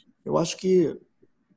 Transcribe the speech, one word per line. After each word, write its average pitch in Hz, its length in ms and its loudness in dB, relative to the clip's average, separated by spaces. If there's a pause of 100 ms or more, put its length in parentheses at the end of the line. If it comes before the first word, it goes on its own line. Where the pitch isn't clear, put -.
(240)
Eu 147 140 -2
acho 165 200 -4
que 185 380 2 (600)